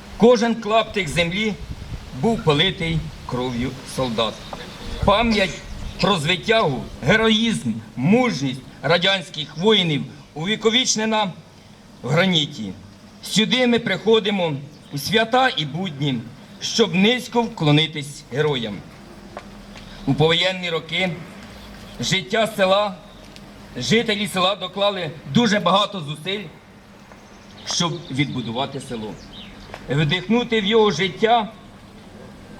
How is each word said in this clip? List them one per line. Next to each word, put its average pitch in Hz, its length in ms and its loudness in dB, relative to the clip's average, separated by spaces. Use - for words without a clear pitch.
Кожен 233 380 6
клаптик 220 540 0
землі 175 460 -2
був 220 240 0
политий 165 540 0
кров'ю 123 440 -4
солдат. 113 380 0
Пам'ять 202 540 2
про 190 160 4
звитягу, 170 640 2
героїзм, 220 640 4
мужність 156 640 2
радянських 170 760 0
воїнів 170 480 2
увіковічнена 214 960 0
в 120 60 -6
граніті. 151 640 2
Сюди 247 440 2
ми 233 120 6
приходимо 196 760 2
у 143 60 -6
свята 226 580 2
і 156 80 -2
будні, 147 500 -4
щоб 202 340 2
низько 233 480 2
вклонитись 156 880 0
героям. 123 440 -2
У 139 80 2
повоєнні 175 560 2
роки 165 420 -2
життя 202 460 0
села, 202 480 2
жителі 202 520 0
села 185 280 0
доклали 185 540 -2
дуже 208 260 4
багато 196 400 2
зусиль, 156 440 -8
щоб - 260 0
відбудувати 127 720 -2
село, 110 320 -8
вдихнути 190 680 0
в 202 40 0
його 214 260 4
життя 196 580 2